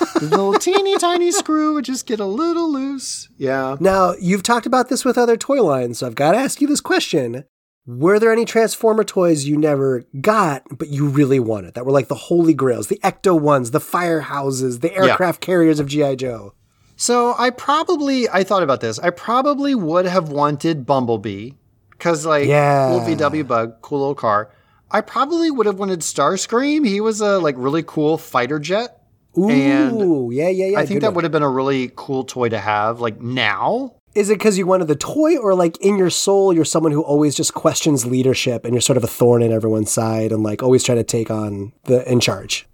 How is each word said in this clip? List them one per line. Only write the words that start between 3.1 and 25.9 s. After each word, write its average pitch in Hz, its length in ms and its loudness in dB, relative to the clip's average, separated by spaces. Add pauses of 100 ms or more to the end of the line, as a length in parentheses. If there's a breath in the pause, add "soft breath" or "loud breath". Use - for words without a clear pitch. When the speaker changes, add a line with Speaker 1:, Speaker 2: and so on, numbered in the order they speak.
Speaker 2:
Yeah. 135 420 -2
Speaker 1:
Now, 185 420 4
you've 185 220 0
talked 240 240 0
about 254 220 0
this 254 140 -4
with 254 140 0
other 233 180 4
toy 269 260 0
lines, 131 360 0
so 131 100 -6
I've 113 80 -10
gotta 151 220 2
ask 269 240 -2
you 285 60 2
this 285 140 0
question. 139 640 -2 (420)
Were 147 340 2
there 226 120 4
any 226 140 2
Transformer 220 580 2
toys 175 420 2
you 147 120 0
never 135 460 0 (180)
got, 190 400 0 (160)
but 156 120 -10
you 143 180 -2
really 135 320 2
wanted, 107 340 -4
that 120 120 -10
were, 135 60 0
like, 139 180 2
the 143 60 -2
holy 170 380 2
grails, 123 340 0
the - 160 -4
Ecto-Ones, 147 680 2
the 143 80 0
Firehouses, 139 1000 -4
the 165 100 -2
Speaker 2:
Yeah. 190 180 2
Speaker 1:
aircraft 165 320 0
carriers 165 380 2
of 147 80 -4
G 147 160 -2
I 139 120 0
Joe? 117 380 -10 (420)
Speaker 2:
So 240 440 0
I 240 100 0
probably, 277 800 -2
I 190 140 0
thought 190 200 0
about 131 160 0
this. 110 200 -6
I 175 100 0
probably 269 640 -2
would 180 320 0
have 175 240 -2
wanted 147 560 -2
Bumblebee, 113 640 -2 (480)
'cause, 165 260 -2
like, 151 220 2
Speaker 1:
Yeah. 143 440 4
Speaker 2:
little 120 140 0
V 160 100 0
W 147 280 0
bug, 117 380 -4
cool 143 180 -6
little 139 160 -2
car. 107 340 0 (420 soft breath)
I 208 100 0
probably 311 480 -2
would 254 160 0
have 196 140 0
wanted 190 220 -4